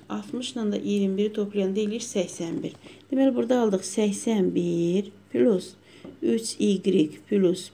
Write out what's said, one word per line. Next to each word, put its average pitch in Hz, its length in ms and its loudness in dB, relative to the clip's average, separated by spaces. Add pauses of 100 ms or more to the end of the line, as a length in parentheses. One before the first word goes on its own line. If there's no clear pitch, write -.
Altmışla 214 640 -6
da 202 60 -2
iyirmi 196 380 0
biri 214 160 0
toplayanda 202 480 -2
eləyir 214 260 -4
səksən 175 560 -4
bir. - 140 -8 (340)
Deməli, 269 240 4
burada 240 300 2
aldıq 190 240 2
səksən 202 680 0
bir 175 560 0 (220)
plus 240 400 2 (500)
üç 226 380 0
y 190 480 2 (200)
plus 185 460 2